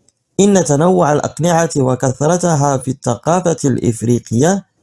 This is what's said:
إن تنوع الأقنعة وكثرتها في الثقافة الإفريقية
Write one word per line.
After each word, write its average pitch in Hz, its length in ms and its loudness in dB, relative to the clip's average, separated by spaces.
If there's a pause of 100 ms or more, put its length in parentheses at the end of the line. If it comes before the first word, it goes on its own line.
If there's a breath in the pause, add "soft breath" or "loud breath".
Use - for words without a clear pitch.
(400)
إن 196 240 4
تنوع 160 480 2
الأقنعة 165 640 -2
وكثرتها 143 1000 0
في 131 140 -6
الثقافة 156 720 -2
الإفريقية 120 1040 0 (160)